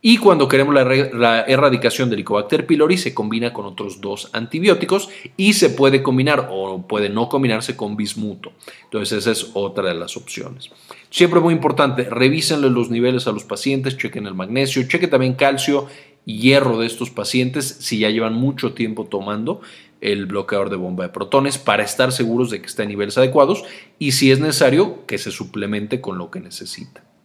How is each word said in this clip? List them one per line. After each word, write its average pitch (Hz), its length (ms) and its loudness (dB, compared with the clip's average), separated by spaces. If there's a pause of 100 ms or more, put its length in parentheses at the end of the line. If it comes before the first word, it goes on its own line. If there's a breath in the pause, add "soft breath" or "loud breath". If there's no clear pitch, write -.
Y 233 120 8
cuando 170 320 6
queremos 139 260 4
la 135 80 6
re-, 131 320 2
la 117 280 4
erradicación 123 680 2
del 104 80 -2
Helicobacter 104 480 -2
pylori, 156 320 4
se 120 160 -6
combina 113 380 -2
con 101 140 -10
otros 98 340 -12
dos 101 320 -8
antibióticos 170 760 0 (280 loud breath)
y 196 160 4
se - 180 4
puede 135 320 4
combinar 131 480 2
o 95 380 -6
puede 104 200 -2
no 117 200 -2
combinarse 123 480 -2
con 104 200 -6
bismuto. 104 540 -8 (320 loud breath)
Entonces 107 360 -4
esa 113 120 0
es - 240 -4
otra 98 360 -2
de 85 40 -4
las 82 220 -10
opciones. - 540 -14 (380 loud breath)
Siempre 175 300 4
muy 165 160 4
importante, 139 560 0
revísenle 143 580 2
los 120 220 0
niveles 123 380 0
a - 20 -2
los 104 140 -6
pacientes, 135 520 -4
chequen 104 300 -8
el 95 80 -10
magnesio, 127 540 -2
chequen 175 200 0
también 127 260 4
calcio 139 520 2 (400 loud breath)
y 110 140 -8
hierro 127 400 6
de 117 80 0
estos 117 220 -8
pacientes 127 540 -2
si - 360 -6
ya 107 100 4
llevan 113 240 0
mucho 131 380 -2
tiempo 110 320 -4
tomando 104 560 -6 (400 loud breath)
el 101 260 -2
bloqueador 98 420 -2
de 95 100 -6
bomba 90 260 -6
de 87 60 -8
protones 135 480 0
para 104 260 0
estar 127 260 0
seguros 120 400 -2
de 98 100 -8
que - 60 -18
está - 160 -8
en 104 60 -4
niveles 101 300 -4
adecuados 139 440 4 (380 loud breath)
y 143 100 -2
si 131 220 4
es 135 80 4
necesario 151 680 2
que 101 120 -6
se - 120 -8
suplemente 104 720 -6
con 92 180 -8
lo 87 140 -10
que 95 80 -12
necesita. - 640 -18 (200)